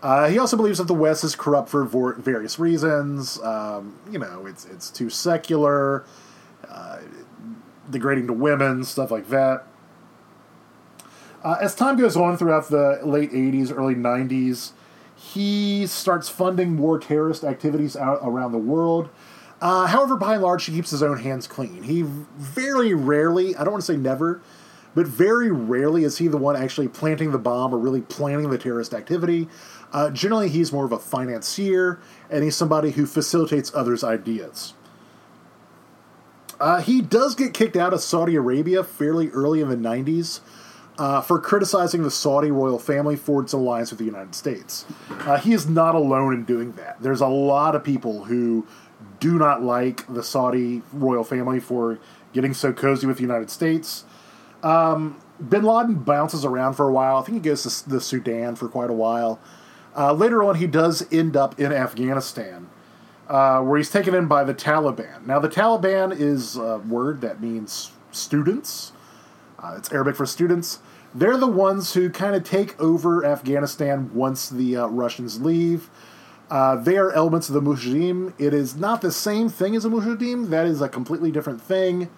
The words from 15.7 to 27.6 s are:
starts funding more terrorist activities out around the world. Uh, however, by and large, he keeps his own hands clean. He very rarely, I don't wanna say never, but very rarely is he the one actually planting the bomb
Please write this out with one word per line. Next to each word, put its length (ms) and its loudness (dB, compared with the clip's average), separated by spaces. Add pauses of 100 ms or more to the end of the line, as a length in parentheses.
starts 420 -2
funding 480 0
more 220 2
terrorist 440 0
activities 540 -2
out 260 -2
around 300 -4
the 60 -2
world. 500 0 (540)
Uh, 240 2
however, 320 4
by 160 0
and 80 0
large, 240 0
he 60 -6
keeps 180 -4
his 120 -2
own 180 0
hands 260 -6
clean. 360 -10
He 200 0
very 880 -2
rarely, 640 2
I 80 -2
don't 80 2
wanna 100 -4
say 140 0
never, 460 -2 (520)
but 120 4
very 440 4
rarely 540 2
is 140 -2
he 100 2
the 80 0
one 200 2
actually 320 -2
planting 440 -2
the 60 2
bomb 360 0